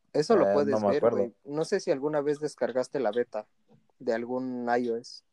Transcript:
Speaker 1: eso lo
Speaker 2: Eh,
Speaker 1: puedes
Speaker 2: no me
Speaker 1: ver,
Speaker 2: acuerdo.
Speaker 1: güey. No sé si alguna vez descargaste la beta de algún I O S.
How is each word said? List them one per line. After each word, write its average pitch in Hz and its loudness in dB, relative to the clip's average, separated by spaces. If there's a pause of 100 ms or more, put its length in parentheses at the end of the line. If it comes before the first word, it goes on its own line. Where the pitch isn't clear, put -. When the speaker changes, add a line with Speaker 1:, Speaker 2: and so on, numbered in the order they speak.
(140)
Speaker 1:
eso 151 4
lo 127 4
Speaker 2:
Eh, 98 4
Speaker 1:
puedes 107 2
Speaker 2:
no 110 2
me 104 2
Speaker 1:
ver, 139 2
Speaker 2:
acuerdo. 113 4
Speaker 1:
güey. 101 -2 (100)
No 151 -4
sé 196 -2
si 175 -2
alguna 147 0
vez 143 -2
descargaste 127 -2
la 110 0
beta 113 -4 (520)
de 120 -2
algún 123 -4
I 123 2
O 113 -2
S. - -14